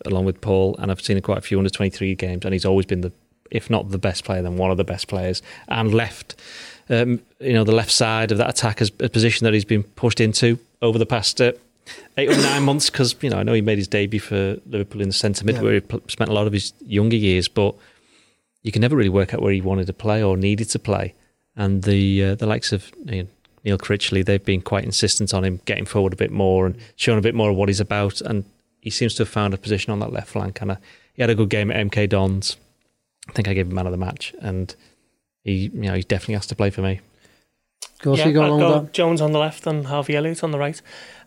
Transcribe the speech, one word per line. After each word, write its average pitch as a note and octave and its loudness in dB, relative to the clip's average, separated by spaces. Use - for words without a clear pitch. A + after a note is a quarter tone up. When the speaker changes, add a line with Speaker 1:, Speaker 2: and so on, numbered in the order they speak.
Speaker 1:
along F#2 0
with F#2 -2
Paul, F#2+ 2
and G2 -2
I've F#2 -4
seen G2 0
quite G2+ -2
a - -6
few - -2
under G2 2
twenty-three F#2+ -2
games, F2+ -4
and F#2+ -2
he's F#2 0
always F#2+ 4
been F#2 -2
the, F2 -6
if A#2 -4
not G2+ 0
the G2 -2
best F#2 -2
player, F#2 -2
then F2+ -4
one F#2 2
of F2+ 0
the F#2+ 2
best F2 -6
players, F#2 -4
and A2 0
left, - -4
um, A#2+ 2
you C3 -2
know, A2 4
the G#2+ 4
left A2+ 2
side A2 2
of G2+ 2
that A#2+ 2
attack A2+ -2
is G#2+ 2
a B2+ -2
position A2+ 2
that A2 4
he's G#2+ 2
been G#2 2
pushed - -2
into A#2 2
over A#2 4
the A2+ 2
past, - -2
uh, B2 6
eight C#3 2
or C#3 4
nine C#3 2
months, C#3 2
'cause, B2 0
you C#3 -2
know, G#2 0
I G2 0
know A2 2
he A2 4
made G#2 2
his F#2+ -2
debut G#2 0
for G2 -2
Liverpool G#2 -6
in G2 -2
the F#2+ -2
centre G2+ -2
mid, A2+ 2
Speaker 2:
Yeah. A2+ -4
Speaker 1:
where G#2+ 4
he G2+ 2
pl-, - -6
spent A2 -4
a G#2+ -2
lot G#2 2
of G2+ 0
his G2+ -4
younger A2 2
years, F#2 2
but - 0
you A2 -4
can G#2+ 0
never C3+ 4
really G#2 4
work F#2+ 2
out G#2+ -2
where G2+ 2
he F#2+ 0
wanted F#2+ 0
to F#2+ -4
play G#2+ 0
or F#2+ 2
needed G#2 0
to A2+ -2
play. G2 -2
And G2 0
the, G2 2
uh, G2 0
the A2 -4
likes G#2+ -2
of, G2 -4
you G2 -6
know, F2 -12
Neil G2+ 0
Critchley, G2 0
they've G2 2
been F#2+ 0
quite G#2 -2
insistent - 0
on F#2+ 0
him F#2 0
getting G2 -4
forward G2 0
a F#2+ -8
bit G#2+ 0
more F#2+ 2
and F2+ -2
showing A2+ 2
a G2 2
bit A2 2
more A2 2
of F#2+ 0
what G2+ 2
he's G2 0
about. G2+ -2
And G2+ -4
he A2 -10
seems A2+ -2
to - 0
have - -2
found G2+ 0
a - -2
position G#2 -2
on G#2 -4
that A2 -6
left - -8
flank. G2 -6
And, G2+ -4
uh, G2 -6
he B2+ -4
had A#2 2
a A2+ 2
good G#2 2
game G#2 0
at - -2
M G2+ 0
K G#2 2
Dons. F#2+ 0
I - -18
think G2+ -2
I G2 0
gave F#2 0
him F2+ -4
man F#2 -2
of F2+ -4
the F2+ -4
match, - -6
and F#2 -6
he, G2 -2
you G3+ -8
know, G2 -2
he F#2 0
definitely G#2 -2
has G2 -4
to - -10
play G2 0
for G2 -4
me. F#2+ -2
Speaker 2:
Of - -20
course, C#3 2
Speaker 3:
Yeah, D#3 4
Speaker 2:
you D3+ 4
go D3+ 4
Speaker 3:
I'd D3+ 4
Speaker 2:
along D3 4
Speaker 3:
go E3 6
Speaker 2:
with D3+ 2
that. D3 -12
Speaker 3:
Jones E3+ 2
on D3+ 2
the D3+ 2
left D#3 -2
and D3+ -2
Harvey C#3+ -2
Elliott D#3+ -2
on D#3+ -2
the D3 -2
right. C#3+ -4